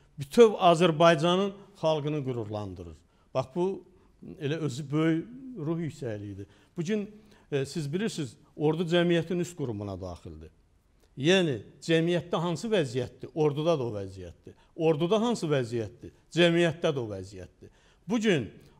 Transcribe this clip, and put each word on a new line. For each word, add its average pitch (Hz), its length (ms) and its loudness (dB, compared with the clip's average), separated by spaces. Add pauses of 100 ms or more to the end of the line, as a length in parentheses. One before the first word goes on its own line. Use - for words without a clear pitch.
(180)
bütöv 214 380 6
Azərbaycanın 170 960 6 (220)
xalqını 151 500 -2
qürurlandırır. 104 720 -6 (380)
Bax, 131 180 -4
bu 180 140 -2 (720)
elə 156 240 -4
özü 135 260 -6
böyük 160 360 0 (320)
ruh 165 220 -4
yüksəkliyidir. 104 680 -8 (300)
Bugün, 202 340 -4 (420)
e, 135 140 -2
siz 139 260 -6
bilirsiniz, 175 440 -6 (200)
ordu 156 320 0
cəmiyyətin 170 560 2
üst - 120 -10
qurumuna 104 440 -6
daxildir. 85 500 -12 (680)
Yəni, 156 440 2 (200)
cəmiyyətdə 165 600 0
hansı 175 280 -4
vəziyyətdir, 127 680 -2
orduda 151 440 2
da 127 60 -4
o 117 80 -4
vəziyyətdir. 95 640 -12 (200)
Orduda 165 440 2
hansı 226 280 0
vəziyyətdir, 117 640 -2 (200)
cəmiyyətdə 170 600 4
də 139 80 -4
o 117 80 -4
vəziyyətdir. 95 600 -14 (380)
Bugün... 196 420 2 (280)